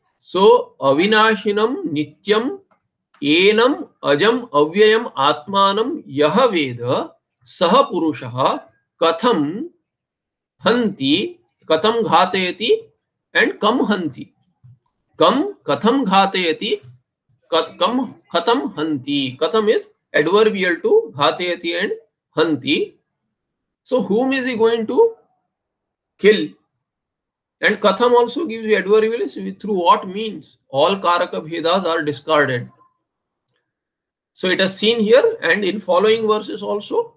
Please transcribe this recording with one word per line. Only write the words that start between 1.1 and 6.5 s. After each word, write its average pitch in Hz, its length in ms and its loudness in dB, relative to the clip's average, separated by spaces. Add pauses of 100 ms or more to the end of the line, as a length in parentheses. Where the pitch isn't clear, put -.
nityam 220 680 -4 (600)
enam 214 640 2 (140)
ajam 196 480 0
avyayam 208 640 2
atmanam 196 920 -2
yaha 151 440 2